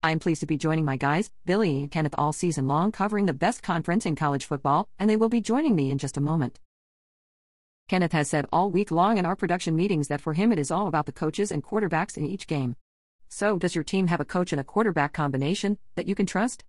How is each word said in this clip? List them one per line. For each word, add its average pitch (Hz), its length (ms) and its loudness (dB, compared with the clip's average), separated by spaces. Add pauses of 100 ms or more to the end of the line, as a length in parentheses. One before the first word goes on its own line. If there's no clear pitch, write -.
I 160 80 2
am 160 80 0
pleased 160 220 0
to 160 60 -4
be 156 100 0
joining 156 300 0
my 135 100 -2
guys, 147 340 0 (140)
Billy 175 360 2
and 143 100 -6
Kenneth, 156 260 0
all 147 160 0
season 151 340 0
long 160 260 2
covering 202 340 0
the 160 80 2
best 175 280 0
conference 170 440 0
in 156 100 0
college 143 300 0
football, 147 420 0 (100)
and 208 120 2
they 214 80 4
will 226 100 4
be 233 140 2
joining 247 340 2
me 135 140 2
in 139 80 0
just 139 180 -6
a 139 60 0
moment. 147 380 0 (1300)
Kenneth 180 220 2
has 151 180 2
said 147 200 0
all 185 200 2
week 190 200 0
long 190 280 4
in 180 80 0
our 185 100 0
production 175 400 0
meetings 165 320 0
that 143 140 -4
for 160 100 -2
him 196 180 2
it 196 80 2
is 143 120 -2
all 185 160 0
about 156 180 0
the 135 80 -8
coaches 165 400 -2
and 151 100 -2
quarterbacks 185 540 -2
in - 80 -4
each 185 220 -6
game. 135 280 -2 (540)
So, 202 300 0
does 175 160 0
your 160 100 0
team 190 220 2
have 170 140 2
a 143 40 0
coach 180 260 -2
and 147 80 -2
a 135 60 -4
quarterback 170 480 0
combination 151 640 0 (180)
that - 140 -4
you 196 60 0
can 202 100 0
trust? 208 440 -2